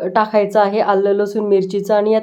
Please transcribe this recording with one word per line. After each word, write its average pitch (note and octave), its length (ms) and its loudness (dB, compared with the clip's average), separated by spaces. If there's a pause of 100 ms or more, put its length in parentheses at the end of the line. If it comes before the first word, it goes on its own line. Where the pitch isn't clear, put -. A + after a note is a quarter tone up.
टाकायचं G#3+ 540 0
आहे G3+ 200 0
आलं, G3+ 320 0
लसूण, G3+ 320 -2
मिरचीचं G3 500 0
आणि G#3 180 2
या A3 100 2